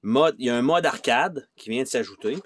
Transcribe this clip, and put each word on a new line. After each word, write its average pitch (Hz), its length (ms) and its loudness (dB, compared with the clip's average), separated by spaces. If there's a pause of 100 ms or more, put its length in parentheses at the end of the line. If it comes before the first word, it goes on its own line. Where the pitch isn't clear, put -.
mode, 135 360 2
il 127 60 -4
y 120 40 2
a 120 60 0
un 120 60 0
mode 165 220 2
arcade 147 680 0
qui - 160 -16
vient 127 140 -2
de - 20 -6
s'ajouter. 110 600 -4